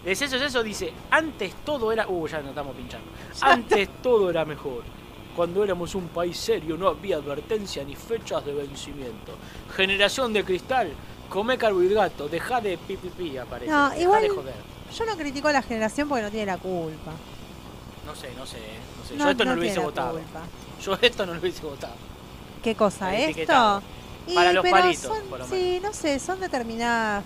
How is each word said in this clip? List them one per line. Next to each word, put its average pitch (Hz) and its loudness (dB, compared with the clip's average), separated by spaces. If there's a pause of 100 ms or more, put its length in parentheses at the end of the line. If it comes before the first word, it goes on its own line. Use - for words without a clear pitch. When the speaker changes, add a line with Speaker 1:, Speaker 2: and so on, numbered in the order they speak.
Speaker 1:
De 185 2
Ceso 269 0
Ceso 254 2
dice, 190 -4 (160)
"Antes 277 2 (120)
todo 247 0
era", 220 2
uh, 175 0
ya 156 -4
nos 139 -8
estamos 135 -8
pinchando. 123 -12 (160)
Speaker 2:
<laughs> - -8
Ya. - 6
Speaker 1:
"Antes 381 6 (140)
todo 220 6
era 165 2
mejor. 139 -6 (520)
Cuando 170 2
éramos 175 -2
un 175 -4
país 170 -2
serio 165 -2
no 185 2
había 180 0
advertencia 151 -4
ni 143 -10
fechas 185 -4
de 143 -4
vencimiento. 143 -8 (420)
Generación 196 4
de 214 4
cristal, 196 0 (360)
come 226 0
carbohidrato, 190 4
dejá 170 -2
de 190 -2
pi, 190 -8
pi, 180 -8
pi", 160 -6
aparece. 123 -6
Speaker 2:
No, 285 6
Speaker 1:
"Dejá 302 -2
Speaker 2:
igual 392 6
Speaker 1:
de 427 4
joder". 370 -4 (400)
Speaker 2:
yo 466 -2
no 427 -2
critico 285 -2
a 294 4
la 269 6
generación 226 0
porque 262 2
no 208 -4
tiene 214 -2
la 185 -2
culpa. 160 -4 (960)
Speaker 1:
No 147 -10
sé, 139 -12
no 131 -10
sé, 123 -10 (400)
no - -12
sé. - -10
Speaker 2:
No, 294 0
Speaker 1:
Yo 285 8
esto 240 4
no 262 4
Speaker 2:
no 254 4
Speaker 1:
lo 339 0
hubiese 202 2
Speaker 2:
tiene 165 0 (100)
la 139 -2
Speaker 1:
votado. 127 -2
Speaker 2:
culpa. 160 -12 (420)
Speaker 1:
Yo 196 0
esto 233 4
no 175 -6
lo 165 -6
hubiese 170 -4
votado. 139 -8 (680)
Speaker 2:
¿Qué 226 2
cosa? 202 2
Speaker 1:
El 190 0
Speaker 2:
¿Esto? 311 2
Speaker 1:
etiquetado. 220 4 (460)
Speaker 2:
Y, 339 -4
Speaker 1:
Para 359 8
los 370 6
Speaker 2:
pero 359 8
Speaker 1:
palitos, 359 8 (160)
Speaker 2:
son, 427 -4
Speaker 1:
por 254 -8
lo 254 -8
menos. - -8
Speaker 2:
sí, 359 2
no 415 -4
sé, 285 0
son 370 -4
determinadas. 233 0